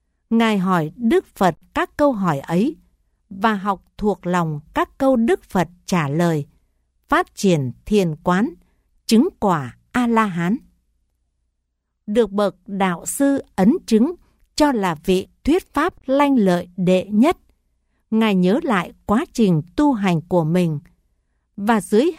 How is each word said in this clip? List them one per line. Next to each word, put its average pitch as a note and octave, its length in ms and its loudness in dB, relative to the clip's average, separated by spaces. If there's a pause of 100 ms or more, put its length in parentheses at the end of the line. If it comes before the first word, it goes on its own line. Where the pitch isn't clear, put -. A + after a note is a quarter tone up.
(300)
Ngài A3+ 280 2
hỏi F3 380 -2
Đức B3 300 0
Phật F3+ 320 -2 (160)
các E4+ 240 -4
câu C#4+ 160 2
hỏi F3+ 260 -2
ấy F#3 360 -2 (540)
và G#3 240 -2
học G3 300 -6 (140)
thuộc G#3 280 -4
lòng E3+ 340 -2 (140)
các - 240 -4
câu C4+ 180 2
Đức B3 280 0
Phật E3+ 240 -2 (180)
trả D#3+ 240 -2
lời, D#3 360 -2 (640)
phát E4 280 -2
triển D3+ 360 0 (140)
thiền F#3 380 0
quán, G3+ 300 -2 (520)
chứng B3+ 240 2 (100)
quả D#3 380 -2 (140)
A-la-hán. A3 680 0 (1500)
Được G#3 240 2
bậc G3+ 240 -2 (100)
đạo F#3+ 400 -4
sư C#4 380 0 (120)
ấn F#3+ 180 4 (140)
chứng B3 280 2 (400)
cho D4 160 2
là F#3+ 240 -2
vị F#3 320 -2 (160)
thuyết E4 300 -2
pháp C4 200 -2 (120)
lanh C#4 320 2
lợi F3+ 400 2
đệ F#3 280 0
nhất, A3 320 2 (760)
Ngài A3 240 2
nhớ F#3 280 2
lại G3+ 300 -2 (120)
quá B3 280 0
trình F3+ 280 2 (140)
tu D4 180 2
hành F#3+ 280 -2
của F3 220 0
mình D#3+ 360 -2 (800)
và G#3 240 0
dưới C4+ 380 0